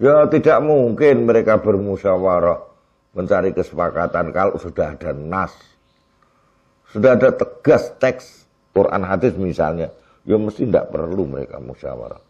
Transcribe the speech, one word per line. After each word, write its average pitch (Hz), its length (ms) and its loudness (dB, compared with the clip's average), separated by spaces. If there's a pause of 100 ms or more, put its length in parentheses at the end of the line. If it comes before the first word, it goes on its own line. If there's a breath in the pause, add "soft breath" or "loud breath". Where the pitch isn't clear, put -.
Ya 147 320 6
tidak 147 320 2
mungkin 131 640 2
mereka 110 320 4
bermusyawarah 95 960 0 (560)
mencari 95 400 -2
kesepakatan 85 800 -4
kalau 95 240 0
sudah 82 400 -6
ada 78 160 -10
nas. 82 640 -10 (1160)
Sudah 117 280 4
ada 127 160 6
tegas - 640 0
teks - 480 -4 (240)
Quran 98 320 2
hadis 95 320 -2
misalnya, 85 560 -4 (320 soft breath)
ya 107 160 0
mesti 107 300 -4
ndak 85 240 0
perlu 82 340 -2
mereka 67 320 -10
musyawarah. 64 680 -14